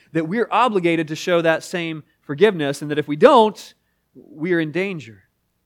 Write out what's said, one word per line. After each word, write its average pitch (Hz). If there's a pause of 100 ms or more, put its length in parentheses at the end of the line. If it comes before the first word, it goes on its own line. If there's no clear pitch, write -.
(120)
that 160
we're 214
obligated 175
to 156
show 170
that 160
same 165 (160)
forgiveness, 151
and 147
that 147
if 147
we 294
don't, 220 (400)
we're 165
in 156
danger. 151 (420)